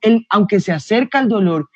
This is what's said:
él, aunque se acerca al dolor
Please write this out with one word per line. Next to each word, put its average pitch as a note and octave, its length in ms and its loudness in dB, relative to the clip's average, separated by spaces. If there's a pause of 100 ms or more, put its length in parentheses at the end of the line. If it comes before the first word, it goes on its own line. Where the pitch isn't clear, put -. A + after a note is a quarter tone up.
él, A3+ 280 2
aunque G3+ 300 0
se F3+ 120 -2
acerca A#3+ 460 -2
al C4 100 0
dolor F3 480 0